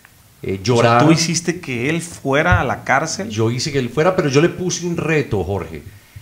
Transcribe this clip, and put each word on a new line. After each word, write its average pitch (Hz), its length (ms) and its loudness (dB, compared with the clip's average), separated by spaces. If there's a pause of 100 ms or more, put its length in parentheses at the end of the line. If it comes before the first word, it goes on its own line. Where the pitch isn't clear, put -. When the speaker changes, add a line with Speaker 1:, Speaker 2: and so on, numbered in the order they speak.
(420)
Speaker 1:
eh, 92 120 -4
Speaker 2:
O 98 40 -4
sea, 95 60 -12
Speaker 1:
lloraron. 117 440 4
Speaker 2:
¿tú 165 60 8
hiciste 165 460 -2
que 127 300 -4
él 165 120 -2
fuera 165 600 0
a - 20 0
la 110 200 -4
cárcel? 147 460 0
Speaker 1:
Yo 113 220 0
hice 131 200 -4
que 139 80 -2
él 120 100 -2
fuera, 156 260 0
pero 151 140 0
yo 135 120 4
le 170 80 4
puse 175 380 -6
un 170 100 -4
reto, 147 460 -2
Jorge. 80 400 -6 (380)